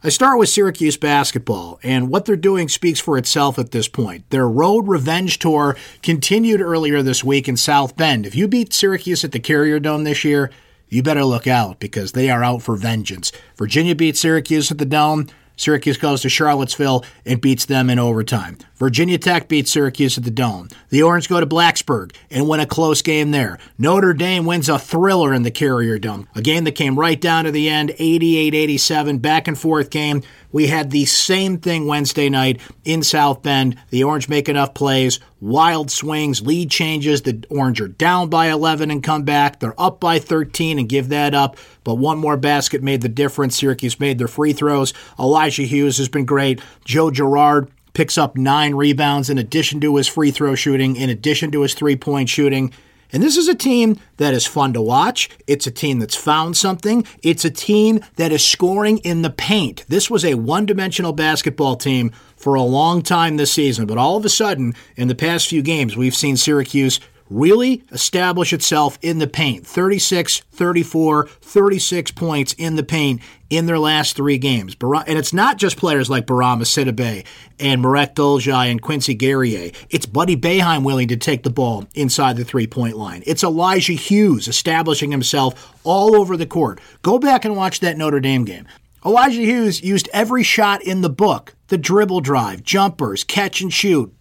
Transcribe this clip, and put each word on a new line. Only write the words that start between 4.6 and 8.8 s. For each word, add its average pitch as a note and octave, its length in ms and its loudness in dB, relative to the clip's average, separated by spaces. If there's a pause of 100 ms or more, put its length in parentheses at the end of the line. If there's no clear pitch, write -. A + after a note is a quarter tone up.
revenge E3+ 540 0
tour D3 340 2 (260)
continued G3 600 2
earlier D#3+ 420 0
this C3 220 -2
week C3+ 240 2
in B2+ 80 -2
South C#3+ 400 2
Bend. C#3 280 0
If G2+ 120 -8
you F#3 100 2
beat A#3 260 0
Syracuse F3+ 520 0